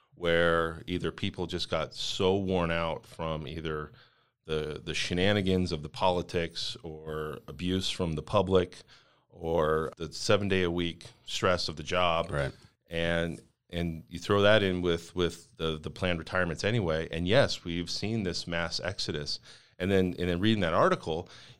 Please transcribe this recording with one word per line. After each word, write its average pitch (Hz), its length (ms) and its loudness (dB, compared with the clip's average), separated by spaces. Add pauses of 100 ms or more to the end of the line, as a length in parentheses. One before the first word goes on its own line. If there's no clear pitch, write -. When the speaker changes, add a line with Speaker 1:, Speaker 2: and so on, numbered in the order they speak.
(160)
Speaker 1:
where 85 720 2
either 85 240 -2
people 92 360 -4
just 85 220 -4
got 80 240 -2
so - 420 2
worn 92 360 2
out 82 340 -2
from 78 420 -6
either 78 440 -6 (540)
the, 78 380 -4
the 80 100 -6
shenanigans 92 800 2
of 76 120 -4
the 76 60 -10
politics 87 920 0
or 78 640 -8
abuse 90 420 -2
from 82 240 -2
the 76 80 -2
public 92 560 2 (520)
or 80 680 2
the 78 140 -8
seven-day-a-week 92 960 0 (180)
stress - 460 0
of 78 60 -8
the 76 80 -10
job. 82 480 2
Speaker 2:
Right. 71 200 -2 (380)
Speaker 1:
And, 85 500 0 (300)
and 85 400 -4
you 85 100 -10
throw 101 220 4
that 104 220 8
in 92 180 0
with, 85 340 0
with 87 320 -2 (100)
the, 80 240 -2
the 80 80 -8
planned 87 300 -2
retirements 85 440 -2
anyway. 90 480 0
And 85 160 -2
yes, 113 360 4
we've 85 260 -4
seen 107 340 -2
this 82 240 -4
mass 85 360 -2
exodus. 80 560 -4 (400)
And 92 100 -2
then, 92 300 4
and 87 100 0
then 87 100 0
reading 107 220 2
that 82 120 2
article, 98 560 0 (300)